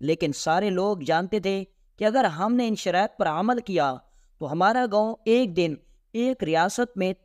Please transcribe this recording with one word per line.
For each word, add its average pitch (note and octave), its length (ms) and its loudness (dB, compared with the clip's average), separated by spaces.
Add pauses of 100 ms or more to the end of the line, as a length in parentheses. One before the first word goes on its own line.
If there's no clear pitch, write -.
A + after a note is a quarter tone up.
लेकिन D#3 300 0
सारे F#3 380 0
लोग F#3+ 320 -2
जानते F3 380 0
थे G3 240 -2
कि - 400 -10
अगर A3+ 220 4
हमने A3 400 0
इन A3 80 0
शराइत F#3+ 440 0
पर G3 80 0
अमल G3+ 320 0
किया, D3 420 0 (400)
तो D3+ 60 -6
हमारा G3 400 2
गांव G#3+ 400 0
एक A3+ 280 4
दिन E3+ 240 0 (360)
एक B3 280 -2
रियासत F3+ 540 0
में F#3 180 -2 (100)